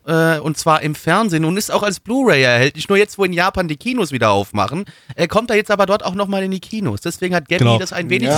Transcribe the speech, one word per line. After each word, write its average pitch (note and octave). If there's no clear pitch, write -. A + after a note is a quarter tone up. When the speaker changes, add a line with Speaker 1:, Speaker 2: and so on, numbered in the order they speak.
Speaker 1:
äh, D#3+
und D#3
zwar D#3
im D3+
Fernsehen E3
und E3+
ist G#3+
auch G3
als G3+
Blu-ray G#3+
erhältlich. B2+
Nur G3
jetzt, G#3
wo G3
in F#3
Japan F3+
die D#3
Kinos A#3+
wieder A#2
aufmachen, G2+
äh, E3+
kommt A3+
er G#3+
jetzt G#3+
aber G3+
dort G3+
auch F3+
nochmal G3
in F#3+
die F#3+
Kinos. F3
Deswegen F3+
hat D#3+
Gabby E3
Speaker 2:
Genau. A#2
Speaker 1:
das -
ein F3+
wenig F3+
Speaker 3:
Ja, C#3